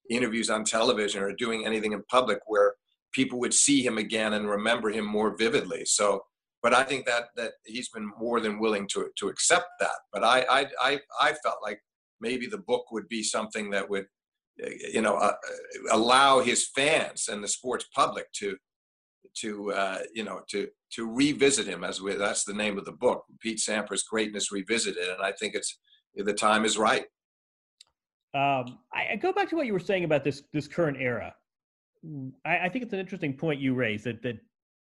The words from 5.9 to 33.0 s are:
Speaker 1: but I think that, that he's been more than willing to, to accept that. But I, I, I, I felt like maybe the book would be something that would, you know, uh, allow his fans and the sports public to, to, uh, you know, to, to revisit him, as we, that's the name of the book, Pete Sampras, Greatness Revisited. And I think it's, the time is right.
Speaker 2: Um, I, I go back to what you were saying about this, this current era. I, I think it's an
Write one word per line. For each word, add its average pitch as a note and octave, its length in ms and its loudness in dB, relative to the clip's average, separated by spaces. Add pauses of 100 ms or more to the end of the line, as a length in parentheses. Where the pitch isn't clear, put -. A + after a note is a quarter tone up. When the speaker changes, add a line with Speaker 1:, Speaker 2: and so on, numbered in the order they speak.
Speaker 1:
but A#2 100 4
I B2+ 120 8
think C3 200 -4
that, A#2+ 200 0 (120)
that A2+ 160 -6 (140)
he's A#2+ 240 -10
been G#2+ 280 -10
more A#2 220 0
than G#2+ 180 -2
willing G2+ 340 0
to, - 160 -4 (100)
to G2 100 -2
accept - 380 2 (140)
that. - 160 0 (140)
But G2+ 140 -2
I, B2 240 6
I, C#3 180 4 (140)
I, C#3 200 2 (200)
I D3 120 4 (100)
felt A#2 200 -2
like G#2 180 -8 (400)
maybe A#2+ 260 -4
the G#2 120 -8
book A#2+ 340 -2
would G#2 160 -6
be A2+ 140 -4
something G#2+ 480 -4
that G2+ 200 -2
would, G2 160 -2 (500)
you - 460 -4
know, G#2 140 2
uh, G2+ 160 2 (580)
allow B2+ 500 6
his A#2 280 2
fans C#3 600 0
and G#2 140 -6
the G2+ 60 -6
sports - 440 -4
public - 420 0
to, G2 220 -6 (840)
to, G#2 340 -6
uh, F#2+ 260 0 (160)
you A2 80 -4
know, F#2+ 260 -8
to, G2+ 200 -4 (240)
to A2+ 200 -6
revisit C3 540 4
him, F2+ 160 -6
as F#2+ 180 -4
we, G2 140 -4
that's G2+ 300 0
the G2+ 100 -6
name G#2 240 -2
of F#2+ 60 -8
the G2 80 -12
book, A#2 320 0 (160)
Pete A2+ 180 -4
Sampras, G#2 500 -2
Greatness G#2+ 440 -2
Revisited. G2 560 -2
And F#2 120 -6
I G2 120 0
think G2+ 240 -4
it's, - 200 -6 (380)
the G2+ 180 -2
time A2 320 4
is G#2+ 140 2
right. A2 260 4 (1300)
Speaker 2:
Um, C3+ 460 0 (140)
I, - 200 -2
I - 80 -2
go F#4 120 2
back G4 180 0
to D#4+ 60 -2
what D#4 100 0
you A3 60 -2
were F#3 80 2
saying F#3 240 0
about D3+ 180 4
this, C#3 300 -2
this D3 160 -4
current D3 320 0
era. A2+ 340 -2 (1120)
I, E3+ 120 2
I F3+ 100 0
think B3 160 -6
it's A3 80 -12
an G3 80 -2